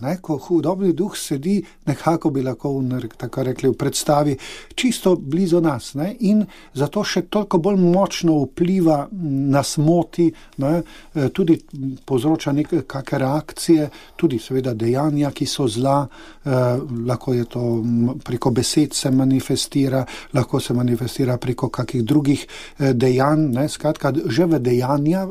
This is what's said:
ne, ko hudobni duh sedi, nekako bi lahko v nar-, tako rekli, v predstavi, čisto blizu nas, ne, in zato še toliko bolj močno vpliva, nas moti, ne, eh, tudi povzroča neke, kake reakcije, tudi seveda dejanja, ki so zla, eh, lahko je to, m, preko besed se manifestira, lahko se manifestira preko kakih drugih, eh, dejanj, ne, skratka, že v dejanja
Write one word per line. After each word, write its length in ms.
ne, 200
ko 200
hudobni 500
duh 240
sedi, 440
nekako 480
bi 80
lahko 320
v 140
nar-, 180
tako 300
rekli, 240
v 80
predstavi, 580
čisto 420
blizu 460
nas, 320
ne, 160
in 160
zato 320
še 240
toliko 320
bolj 180
močno 640
vpliva, 680
nas 680
moti, 520
ne, 180
eh, 540
tudi 240
povzroča 500
neke, 260
kake 400
reakcije, 680
tudi 260
seveda 320
dejanja, 560
ki 160
so 220
zla, 340
eh, 60
lahko 280
je 100
to, 200
m, 400
preko 260
besed 440
se 160
manifestira, 920
lahko 260
se 140
manifestira 640
preko 300
kakih 340
drugih, 440
eh, 140
dejanj, 640
ne, 140
skratka, 440
že 200
v 120
dejanja 720